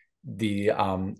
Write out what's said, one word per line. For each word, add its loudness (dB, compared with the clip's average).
the, 0
um, 0